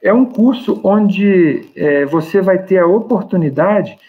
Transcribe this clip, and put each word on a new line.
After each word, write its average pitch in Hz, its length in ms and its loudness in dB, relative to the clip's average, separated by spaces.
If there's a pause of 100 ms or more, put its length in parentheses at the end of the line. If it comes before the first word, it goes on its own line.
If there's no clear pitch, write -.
É 196 120 2
um 254 120 2
curso 226 580 -2
onde, 196 920 0
é, 143 300 0
você 160 360 -2
vai 185 180 0
ter 185 180 0
a 175 80 4
oportunidade 180 1120 -2 (120)